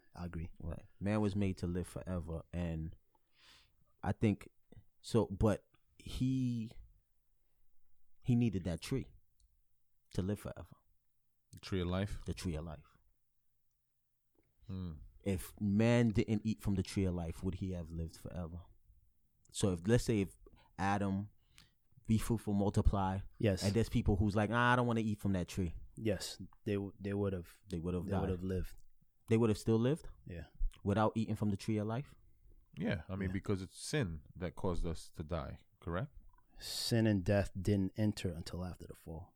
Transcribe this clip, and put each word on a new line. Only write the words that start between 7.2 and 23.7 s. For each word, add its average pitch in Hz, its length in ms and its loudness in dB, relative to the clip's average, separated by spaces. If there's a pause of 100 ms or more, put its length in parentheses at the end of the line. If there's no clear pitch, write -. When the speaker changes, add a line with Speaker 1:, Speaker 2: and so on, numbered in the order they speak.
Speaker 2:
he 123 120 4
needed 107 300 4
that 85 160 -4
tree - 260 -4 (1080)
to 98 80 0
live 101 160 0
forever. - 260 -12 (880)
Speaker 3:
The - 60 -18
tree - 220 -2
of 87 60 0
life? 92 380 0
Speaker 2:
The 87 80 -4
tree 85 220 -4
of 78 100 -6
life. 73 240 -14 (1800)
Speaker 3:
Hmm. 92 220 -6 (340)
Speaker 2:
If 95 340 -4
man 113 500 4
didn't 104 340 2
eat 110 180 -2
from 101 140 0
the 95 80 0
tree 98 220 0
of 90 100 2
life, 85 280 -6
would 92 120 -2
he 95 160 -4
have 85 200 -6
lived 82 260 -6
forever? 87 420 -10 (920)
So 101 200 2
if, 87 160 -2
let's 120 160 8
say 110 180 2
if 92 80 0 (480)
Adam, 98 500 0 (800)
be 113 100 6
fruitful, 110 360 0
multiply, 98 640 4 (200)
Speaker 1:
Yes. 95 240 2
Speaker 2:
and 98 100 4